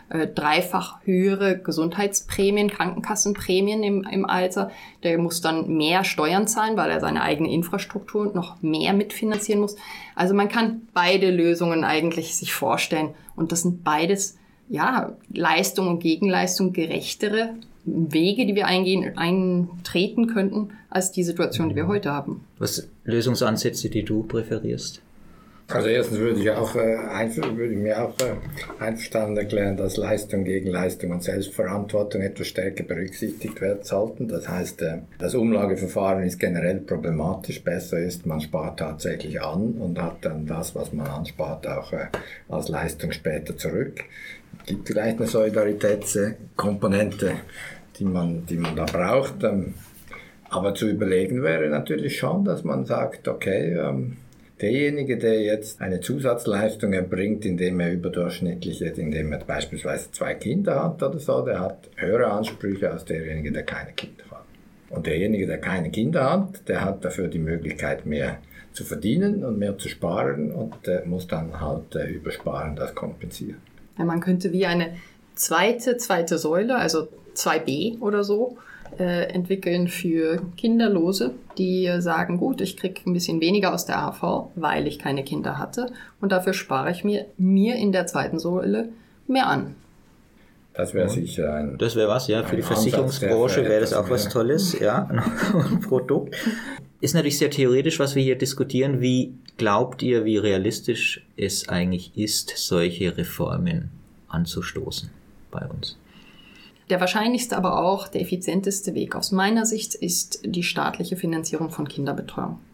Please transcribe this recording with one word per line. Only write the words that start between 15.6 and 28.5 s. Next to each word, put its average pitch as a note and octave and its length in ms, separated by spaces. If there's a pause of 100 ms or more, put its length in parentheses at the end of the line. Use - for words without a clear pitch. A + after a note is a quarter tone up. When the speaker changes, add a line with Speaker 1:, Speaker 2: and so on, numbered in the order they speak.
Speaker 1:
und E3+ 120
Gegenleistung F3+ 720
gerechtere G#3 840 (280)
Wege, E3 640
die G3+ 80
wir G3 140
eingehen, F#3 500
eintreten F3+ 1080
könnten, G3+ 420 (220)
als F#3 200
die F3+ 120
Situation, E3+ 460
die C#3+ 60
wir D3+ 120
heute G3+ 240
haben. - 340 (140)
Speaker 2:
Was - 280 (180)
Lösungsansätze, A2+ 840
die G#2 140
du G#2+ 180
präferierst? A2 800 (640)
Speaker 3:
Also A#2+ 200
erstens A#2 320
würde A2+ 220
ich G#2 100
auch, A2+ 240
äh, A2+ 220
einver-, A2+ 580
würde A#2 180
ich G2 60
mir G#2+ 240
auch, A#2 160
äh, A#2 160 (480)